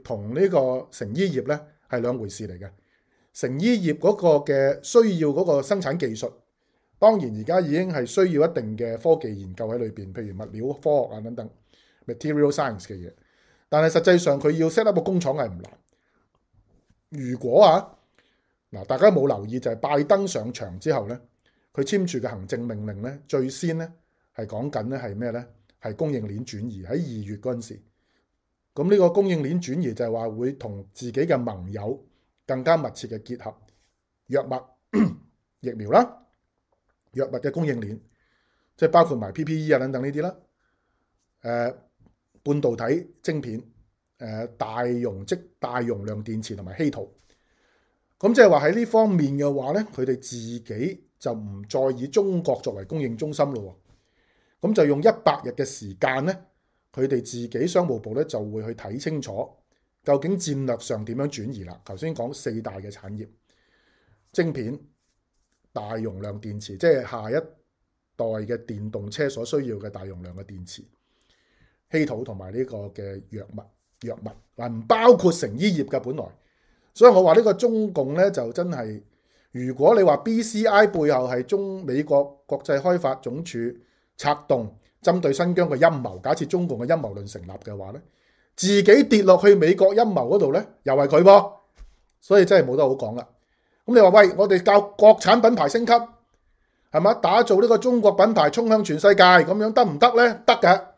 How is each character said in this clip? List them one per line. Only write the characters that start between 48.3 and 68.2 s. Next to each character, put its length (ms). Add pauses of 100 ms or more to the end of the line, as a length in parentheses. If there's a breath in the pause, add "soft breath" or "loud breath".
即 80
係 80
話 160
喺 80
呢 100
方 240
面 300
嘅 160
話 180
呢， 220
佢 80
哋 160
自 180
己 680 (140)
就 140
唔 360
再 120 (160)
以 100
中 360
國 200
作 120
為 100
供 160
應 160
中 160
心 200
咯 220 (840)
喎。 80
咁 60
就 100
用 140
一 100 (160)
百 180
日 80
嘅 140
時 300
間 320
呢， 100 (560)
佢 120
哋 180
自 260
己 180
商 220
務 100
部 160
呢 100
就 200
會 180
去 120
睇 260
清 220
楚， 260 (560)
究 140
竟 200
戰 280
略 120
上 240
點 140
樣 120
轉 220
移 140
啦。 180
頭 140
先 180
講 200
四 260
大 180
嘅 140
產 200
業， 140 (1080)
晶 200
片、 260 (920)
大 240
容 240
量 180
電 240
池， 140
即 100
係 200
下 240
一 40 (800)
代 100